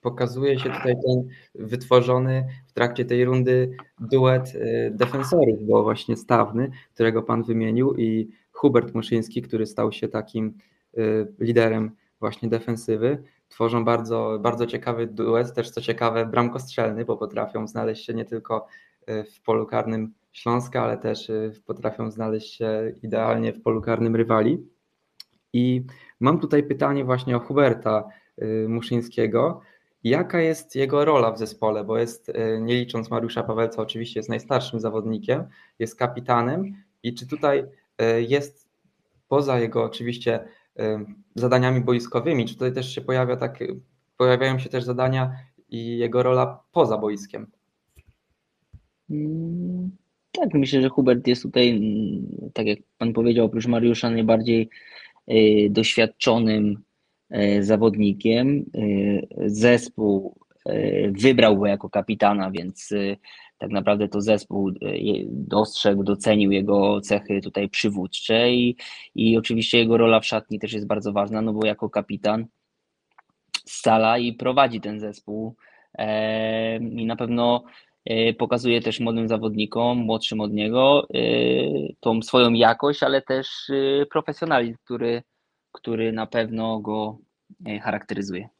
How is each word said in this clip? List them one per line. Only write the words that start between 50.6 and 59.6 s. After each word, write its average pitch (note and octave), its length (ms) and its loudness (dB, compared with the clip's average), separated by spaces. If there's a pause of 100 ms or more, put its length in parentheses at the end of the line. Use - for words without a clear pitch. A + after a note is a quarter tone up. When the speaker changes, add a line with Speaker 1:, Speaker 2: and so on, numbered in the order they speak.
Speaker 2:
że C3 80 2
Hubert B2 380 2
jest B2 140 2
tutaj, B2 280 4
mm, G#2+ 840 -2
tak A2 120 -2
jak G#2 140 -2 (180)
pan A#2 160 -2
powiedział, A#2 320 4
oprócz A2+ 220 -2
Mariusza A#2 420 2
najbardziej, A2+ 600 2 (600)
y, G#2+ 380 8
doświadczonym, G#2+ 1120 2 (520)
y, G2+ 280 2
zawodnikiem. A2 1040 2 (100)
Y, G2+ 520 0 (180)
zespół, G#2 880 2 (340)